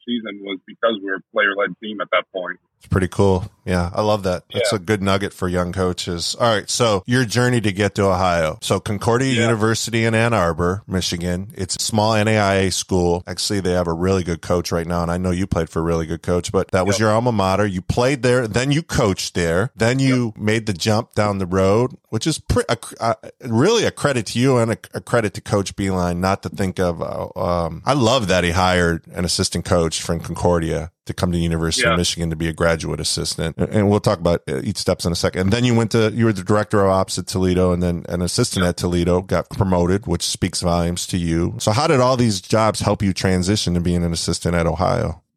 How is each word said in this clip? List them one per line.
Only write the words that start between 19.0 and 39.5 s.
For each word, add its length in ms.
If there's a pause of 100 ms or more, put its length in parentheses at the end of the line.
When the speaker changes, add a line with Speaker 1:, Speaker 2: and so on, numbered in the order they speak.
Speaker 2:
there, 400
then 240
you 280 (100)
Speaker 1:
Yep. 0
Speaker 2:
made 280
the 80
jump 400
down 260
the 60
road, 520 (100)
which 180
is 140
pre-, 300
a 80
cr-, 240
uh, 140 (300)
really 380
a 80
credit 360
to 120
you 160
and 160
a, 60 (160)
a 80
credit 320
to 80
Coach 340
Beilein 440
not 240
to 60
think 300
of, 220
uh, 340
um, 500
I 60
love 380
that 160
he 60
hired 520 (100)
an 120
assistant 400
coach 360
from 200
Concordia 720 (140)
to 80
come 180
to 60
the 60
University 440
of 60
Speaker 1:
Yeah. 40
Speaker 2:
Michigan 320
to 60
be 120
a 60
graduate 460
assistant. 580
And, 120
and 200
we'll 100
talk 200
about, 280
uh, 160
each 140
steps 280
in 60
a 40
second. 260
And 100
then 120
you 100
went 180
to, 220
you 120
were 80
the 100
director 420
of 60
ops 260
at 80
Toledo 460
and 100
then 260
an 140
assistant 400
Speaker 1:
Yeah. 80
Speaker 2:
at 80
Toledo, 460
got 260
promoted, 560